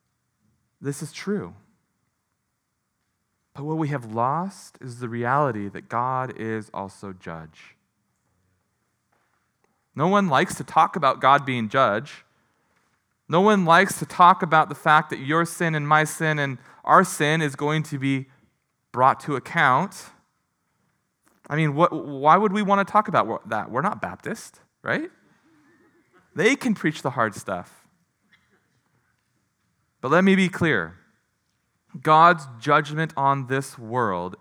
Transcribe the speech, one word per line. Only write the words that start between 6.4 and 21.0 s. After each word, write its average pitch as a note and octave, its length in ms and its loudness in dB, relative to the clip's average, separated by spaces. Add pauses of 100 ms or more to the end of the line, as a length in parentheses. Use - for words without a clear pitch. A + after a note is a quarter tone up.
also F#2+ 400 -12
judge. E2 640 -16 (2250)
No C#3+ 100 -2
one G3 220 2
likes D3 280 0
to - 80 -10
talk - 300 2
about C#3 260 0
God C3+ 240 6
being B2 240 -4
judge. B2+ 560 -2 (1040)
No D#3+ 120 2
one G3+ 240 4
likes F3 340 4
to - 80 -8
talk F#3 360 4
about D#3+ 260 2
the D3 80 -10
fact D#3 340 2
that - 80 -8
your D3+ 260 -2
sin E3 300 -4
and D3 140 -4
my D3+ 160 4
sin D3+ 340 -4
and C#3 200 -4 (260)
our F3 200 6
sin D#3+ 360 0
is C#3+ 160 -4
going D3+ 280 -2
to D3 140 -10
be C3+ 280 -2 (640)
brought B2+ 280 2
to D3 140 -8
account. D3 760 0 (1400)